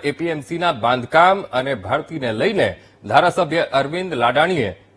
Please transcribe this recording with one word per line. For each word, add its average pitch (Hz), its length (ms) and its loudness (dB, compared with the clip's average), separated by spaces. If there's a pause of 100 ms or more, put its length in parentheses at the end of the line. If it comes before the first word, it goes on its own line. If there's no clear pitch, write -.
એપીએમસીના 160 680 -4
બાંધકામ 127 800 2
અને 131 220 -2
ભરતીને 127 580 -4
લઈને 131 440 0 (280)
ધારાસભ્ય 160 560 2
અરવિંદ 156 540 -2
લાડાણીએ 127 640 0 (200)